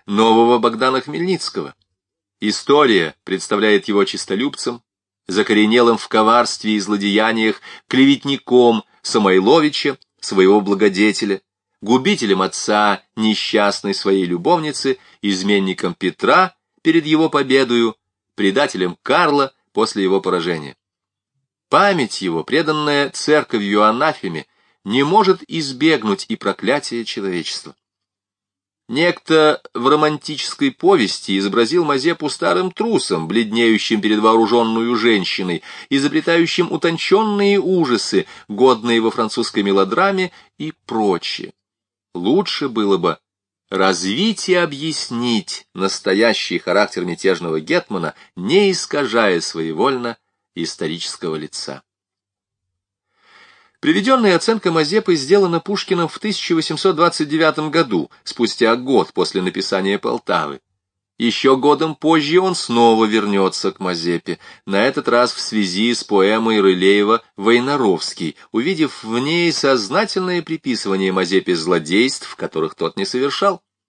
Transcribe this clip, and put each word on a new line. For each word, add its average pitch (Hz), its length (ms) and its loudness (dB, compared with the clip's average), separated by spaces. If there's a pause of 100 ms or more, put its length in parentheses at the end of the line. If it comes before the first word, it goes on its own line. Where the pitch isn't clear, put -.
нового 113 520 4
Богдана 120 420 0
Хмельницкого. 151 760 -6 (680)
История 107 760 2 (100)
представляет 101 640 0
его 101 160 2
честолюбцем, 120 760 -6 (460)
закоренелым 107 680 4
в - 120 -10
коварстве 107 640 2
и 107 80 0
злодеяниях, 104 840 0 (260)
клеветником 131 960 4 (160)
Самойловича, 123 960 2 (240)
своего 98 400 4
благодетеля, 101 800 0 (400)
губителем 120 640 0
отца 104 600 0 (140)
несчастной 104 800 0
своей 98 320 0
любовницы, 135 720 -2 (240)
изменником 95 720 -2
Петра 139 600 2 (280)
перед 160 240 2
его 156 240 2
победою, 127 680 2 (380)
предателем 98 680 -2
Карла 143 520 0 (180)
после 107 300 -2
его 95 180 2
поражения. 85 560 -4 (920)
Память 170 520 0
его, 82 220 -2
преданная 147 680 0
церковью 104 760 0
анафеме, 107 600 -2 (380)
не 123 200 0
может 185 420 2
избегнуть 135 840 -2
и 110 80 -6
проклятия 117 680 -4
человечества. 90 720 -8 (1120)
Некто 156 760 2 (100)
в 120 140 -2
романтической 151 840 -2
повести 117 640 0
изобразил 113 460 0
Мазепу 147 440 -2
старым 180 440 -2
трусом, 98 560 -2
бледнеющим 110 720 0
перед 107 180 0
вооруженную 113 760 2
женщиной, 98 680 -2 (280)
изобретающим 160 840 0
утонченные 202 880 0
ужасы, 131 680 0 (220)
годные 117 520 2
во 110 120 2
французской 110 500 -2
мелодраме 117 720 0 (260)
и 156 140 -10 (140)
прочее. 101 640 -4 (600)
Лучше 139 540 -2
было 104 280 0
бы 85 220 -2 (500)
развить 95 800 -2
и 180 60 2
объяснить 139 1200 -4
настоящий 95 840 -2
характер 95 460 -2
мятежного 85 560 -4
гетмана, 87 540 -4 (200)
не 180 380 2
искажая 113 680 0
своевольно 117 760 -4 (400)
исторического 82 800 -8
лица. 73 480 -12 (1900)
Приведенная 202 580 2
оценка 208 340 0
Мазепы 170 440 0
сделана 175 440 2
Пушкиным 185 480 -4
в - 120 -10
тысяча 196 360 -4
восемьсот 160 420 0
двадцать 160 340 0
девятом 156 400 0
году, 123 400 -2 (140)
спустя 117 520 0
год 127 380 0
после 92 260 -2
написания 95 580 -2
"Полтавы". 85 640 -4 (560)
Еще 131 400 2
годом 147 380 2
позже 156 460 2
он 185 140 2
снова 117 520 4
вернется 101 640 0
к - 80 -12
Мазепе, 87 580 -4 (280)
на 98 180 0
этот 135 240 -2
раз 120 240 2
в - 80 -12
связи 107 540 -2
с - 100 -8
поэмой 107 560 2
Рылеева 98 600 2 (140)
"Войнаровский", 113 1000 0 (160)
увидев 151 500 -2
в 113 160 -4
ней 165 320 -2
сознательное 170 920 -2
приписывание 101 680 -4
Мазепе 92 460 0
злодейств, 87 800 -2
которых 80 380 -6
тот 82 240 -6
не 98 80 -4
совершал. 143 560 -2 (260)